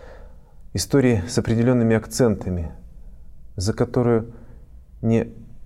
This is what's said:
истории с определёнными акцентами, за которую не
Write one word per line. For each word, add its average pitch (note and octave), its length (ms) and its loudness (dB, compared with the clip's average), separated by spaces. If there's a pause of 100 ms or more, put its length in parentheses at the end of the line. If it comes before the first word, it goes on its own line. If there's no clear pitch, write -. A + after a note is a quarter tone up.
(760)
истории B2 520 4
с - 100 -2
определёнными A#2 580 4
акцентами, F#2+ 760 0 (840)
за G2+ 180 -2
которую A#2 600 2 (680)
не A2+ 280 2 (340)